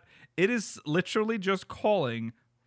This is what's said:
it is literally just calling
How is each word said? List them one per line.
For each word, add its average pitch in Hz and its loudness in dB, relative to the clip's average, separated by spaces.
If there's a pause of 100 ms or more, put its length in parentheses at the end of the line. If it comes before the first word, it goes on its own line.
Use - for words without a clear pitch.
(380)
it 185 4
is 240 -2
literally 214 0
just 190 -2
calling 120 0 (360)